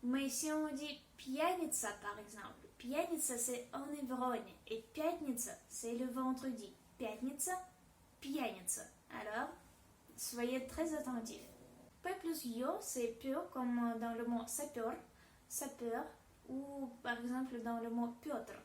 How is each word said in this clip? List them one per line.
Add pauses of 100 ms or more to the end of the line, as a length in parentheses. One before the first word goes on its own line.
Mais
si
on
dit (160)
пьяница, (120)
par
exemple, (100)
пьяница,
c'est
un (160)
ivrogne, (140)
et (100)
пятница, (160)
c'est
le
vendredi. (260)
Пятница, (680)
пьяница. (280)
Alors, (680)
soyez
très
attentifs. (540)
P (100)
plus
yo, (120)
c'est
pur,
comme
dans
le
mot
sapeur, (540)
sapeur, (440)
ou (140)
par
exemple
dans
le
mot
Piotr. (100)